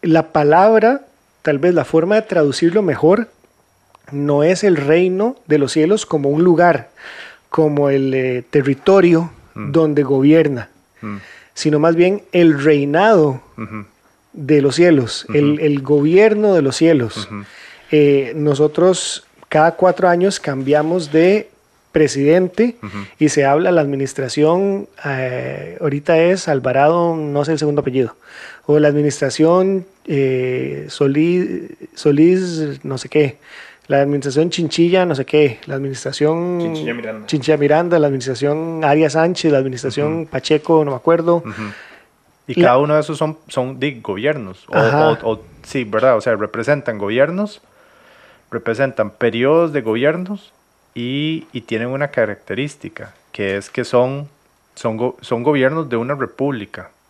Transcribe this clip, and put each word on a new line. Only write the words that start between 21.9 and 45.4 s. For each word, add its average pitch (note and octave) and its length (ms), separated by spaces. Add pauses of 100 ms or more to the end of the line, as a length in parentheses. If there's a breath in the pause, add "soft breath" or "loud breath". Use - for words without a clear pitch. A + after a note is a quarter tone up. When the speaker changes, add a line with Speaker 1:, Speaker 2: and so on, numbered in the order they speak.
Speaker 1:
presidente E3+ 920
Speaker 2:
Ujú. G#2 160 (200 loud breath)
Speaker 1:
y D3+ 120
se D3 160
habla D#3+ 260
la E3+ 80
administración, D3 1040 (180)
eh, C3 760
ahorita D3 400
es F3+ 260
Alvarado, D3+ 720
no D3 280
sé D#3 80
el D3+ 60
segundo D3 220
apellido, C3 340 (520 loud breath)
o D3 120
la D3+ 100
administración, D#3 960 (200)
eh, C3 840
Solí-, D#3+ 840 (240)
Solís, D#3 880
no C3+ 140
sé - 100
qué, C#3+ 300 (480 loud breath)
la C#3 160
administración C#3+ 480
Chinchilla, F3 560
no E3 80
sé C3+ 100
qué, C#3+ 400
la C#3 120
administración D3 840
Speaker 3:
Chinchilla D#3 320
Miranda. A2 340
Speaker 1:
Chinchilla D3+ 300
Miranda, D#3+ 420
la D3+ 100
administración C#3+ 760
Arias D3+ 300
Sánchez, E3 360
la C#3+ 60
administración C3+ 640
Speaker 2:
Ujú. D#3 100
Speaker 1:
Pacheco, D#3 540
no C#3+ 60
me C3 80
acuerdo. E3 380
Speaker 2:
Ujú. A#2 260 (840 loud breath)
Y C#3 120
Speaker 1:
La E3+ 80
Speaker 2:
cada B2 100
uno D3 180
de D3+ 40
esos D3+ 160
son, D#3 220 (100)
son, C3 320
di, C#3 220
gobiernos, G#2+ 640
o, - 80
Speaker 1:
Ajá. C#3+ 320 (160)
Speaker 2:
o, A2+ 80
o, A2 80 (220)